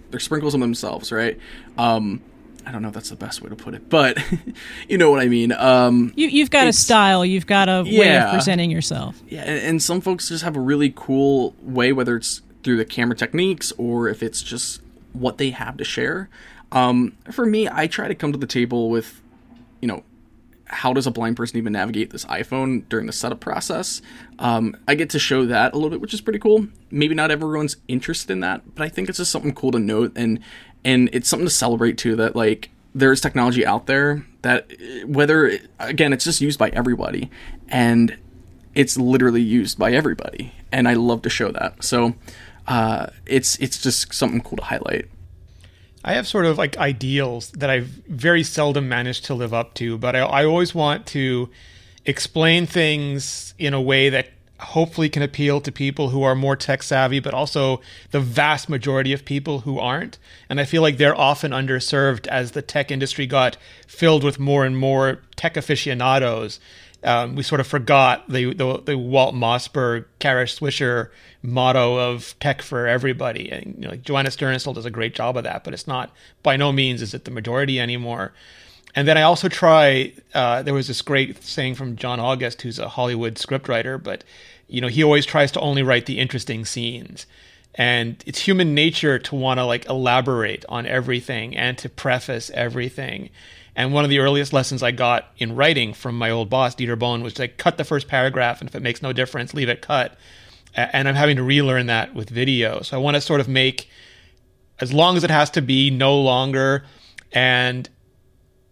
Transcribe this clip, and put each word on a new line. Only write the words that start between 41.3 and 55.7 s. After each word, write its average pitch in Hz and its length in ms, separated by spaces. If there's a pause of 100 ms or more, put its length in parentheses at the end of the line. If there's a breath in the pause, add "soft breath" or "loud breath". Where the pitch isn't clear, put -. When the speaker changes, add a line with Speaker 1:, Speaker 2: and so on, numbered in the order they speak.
Speaker 1:
that. - 320
So, 120 320 (540 loud breath)
uh, 113 400 (180)
it's, - 320
it's - 240
just - 320
something 123 260
cool - 180
to - 60
highlight. - 420 (1000 soft breath)
Speaker 3:
I 170 80
have 226 160
sort 185 180
of, 156 100
like, 143 220
ideals 131 720
that 143 180
I've 127 200 (180)
very 165 380
seldom 143 440
managed 123 360
to 139 100
live 120 180
up 117 220
to, 117 240
but 123 160
I, 127 60
I 139 240
always 170 280
want 151 340
to 127 440 (540 soft breath)
explain 165 600
things 147 920
in 143 160
a 135 60
way 135 300
that 131 180 (300)
hopefully 165 500
can 143 140
appeal 143 380
to 143 100